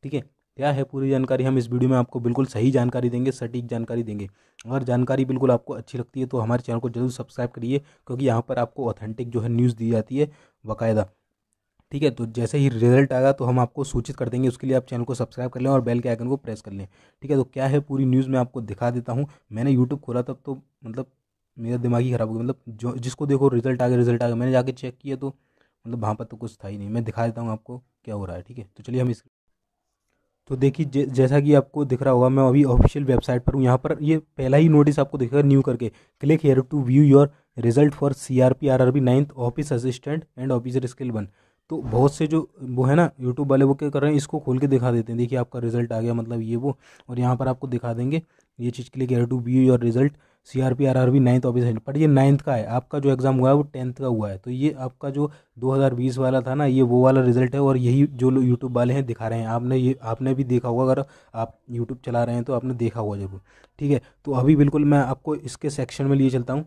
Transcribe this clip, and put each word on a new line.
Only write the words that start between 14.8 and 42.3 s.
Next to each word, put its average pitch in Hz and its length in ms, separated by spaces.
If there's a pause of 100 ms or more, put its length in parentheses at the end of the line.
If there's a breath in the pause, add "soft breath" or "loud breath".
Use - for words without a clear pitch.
चैनल 120 180
को 123 120
सब्सक्राइब 123 360
कर 127 100
लें 131 80
और 135 120
बेल 120 180
के 123 100
आइकन 117 180
को 139 100
प्रेस 110 240
कर 104 100
लें, 98 160 (360 soft breath)
ठीक 139 80
है। 143 60
तो 131 80
क्या 131 220
है 143 140
पूरी 135 260
न्यूज़ 131 220
मैं 131 100
आपको 123 240
दिखा 107 280
देता 120 220
हूँ। 143 140 (240 soft breath)
मैंने 127 240
YouTube 127 240
खोला 120 240
तब 127 220
तो 135 120 (260)
मतलब 120 280 (460)
मेरा 120 220
दिमाग 120 220
ही 127 100
ख़राब 120 160
हो 110 60
गया, 113 100
मतलब 127 160 (100)
जो, 117 280
जिसको 127 300
देखो 139 220
रिजल्ट 123 320
आ 123 60
गया, 123 100
रिजल्ट 120 260
आ - 20
गया। 120 100
मैंने 123 160
जाके 127 220
चेक 123 240
किया 139 180
तो 135 200 (500)
मतलब 117 160
वहाँ 107 140
पर 117 100
तो 113 120
कुछ 110 260
था 101 40
ही 104 100
नहीं। 101 120
मैं 117 140
दिखा 113 220
देता 117 160
हूँ 117 100
आपको 110 260 (280)
क्या 110 100
हो 98 100
रहा 90 100
है, 90 60
ठीक 120 160
है। 110 100
तो - 160
चलिए 123 180
हम 123 80
इस, 113 140 (1300)
तो 135 60
देखिए 139 320
जै-, 135 200
जैसा 135 320
कि 147 140
आपको 143 320
दिख 131 160
रहा 135 120
होगा, 123 160
मैं 135 140
अभी 135 220
ऑफिशियल 131 400
वेबसाइट 123 380
पर - 100
हूँ। 135 100
यहाँ 127 140
पर 151 240
ये 156 160
पहला 135 400
ही 160 120
नोटिस 147 300
आपको 139 180
दिखेगा 131 260
न्यू 139 180
करके, 120 300 (320 soft breath)
"Click 156 220
here 131 180
to 139 200
view 131 220
your 139 200 (380 soft breath)
result 139 340
for 143 200
C - 260
R 127 100
P 135 160
आर 131 120
आर 127 100
बी 139 100
ninth 131 400
office 131 320
assistant 131 520 (120)
and 131 200
officer 127 300
skill 123 260
one।" 104 140 (420)
तो 160 100
बहुत 127 340
से 156 140
जो 160 200 (140)